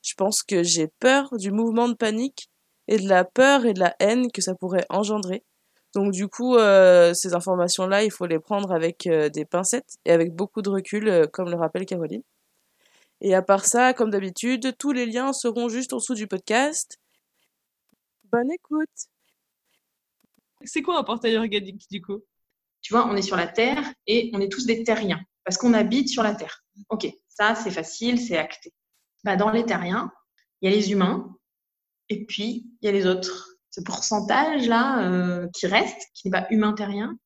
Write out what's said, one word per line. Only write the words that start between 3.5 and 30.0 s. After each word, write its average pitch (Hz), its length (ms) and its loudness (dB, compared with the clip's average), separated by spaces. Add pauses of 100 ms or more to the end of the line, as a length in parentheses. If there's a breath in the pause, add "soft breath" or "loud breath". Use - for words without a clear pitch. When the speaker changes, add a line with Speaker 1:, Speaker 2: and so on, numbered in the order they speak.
Speaker 1:
et 220 80 2
de 185 60 -4
la 175 200 2
haine 233 320 2
que 190 100 -8
ça 185 120 -4
pourrait 185 360 -2
engendrer. 202 560 -4 (500)
Donc 202 160 0
du 190 160 -4
coup, 247 300 2
euh, 185 560 10
ces 175 200 -2
informations-là, 185 720 0
il 214 80 0
faut - 160 -8
les 165 120 0
prendre 202 340 -4
avec, 170 340 -2
euh, 156 220 2
des 151 160 -6
pincettes - 580 -4
et - 80 2
avec 165 240 4
beaucoup 202 260 -6
de 202 80 -4
recul, 202 380 -4
euh, 170 180 4
comme 175 240 -8
le 175 60 -4
rappelle 170 300 -4
Caroline. 180 380 -8 (1000)
Et 196 120 2
à 185 80 4
part 196 240 2
ça, 247 280 4
comme 233 180 0
d'habitude, 226 640 -4
tous 285 140 -4
les 247 140 -2
liens 247 260 -4
seront 240 380 -4
juste 247 240 -6
en 254 40 -4
dessous 247 180 -4
du 214 120 -8
podcast. 247 720 -4 (1300)
Bonne 247 200 0
écoute. 311 380 -6 (1700)
Speaker 2:
C'est 294 180 -6
quoi 349 160 -2
un 262 60 0
portail 226 340 -2
organique, 202 540 -4
du 190 100 -10
coup ? 202 220 -10 (580)
Speaker 3:
Tu - 100 -10
vois, 240 140 4
on 208 100 -2
est 196 60 0
sur 190 160 -4
la 175 80 0
Terre 262 480 -2 (140)
et 226 260 0
on 196 80 -2
est 196 100 -2
tous 254 140 -6
des 226 180 0
terriens 214 380 -2 (240)
parce 185 120 -4
qu'on 240 180 4
habite 226 340 0
sur 233 140 -2
la 208 100 0
Terre. - 320 -14 (240)
Ok, 220 180 -6 (220)
ça, 214 240 0
c'est 220 160 -4
facile, 226 500 -4
c'est 226 160 -4
acté. - 380 -6 (500)
Bah, 196 120 0
dans 208 160 2
les 233 120 0
terriens, 185 480 -4 (500)